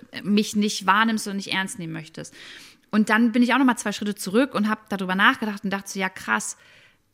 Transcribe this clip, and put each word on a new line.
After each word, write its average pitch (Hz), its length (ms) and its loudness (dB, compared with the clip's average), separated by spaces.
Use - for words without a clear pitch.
mich 208 320 2
nicht 208 300 0
wahrnimmst 214 420 4
und 196 80 -6
nicht 196 160 -8
ernst 190 260 -4
nehmen 165 140 -8
möchtest.“ 160 420 -12
Und 214 200 2
dann 226 240 4
bin 240 100 4
ich 233 100 2
auch 233 40 4
noch - 80 2
mal 240 100 2
zwei - 160 -6
Schritte 208 240 -6
zurück 233 400 0
und 214 140 0
hab 214 180 -6
darüber 190 280 -4
nachgedacht 214 500 0
und 196 40 -4
dachte 196 220 -6
so, 196 80 -8
„Ja, 190 80 -2
krass, - 480 -6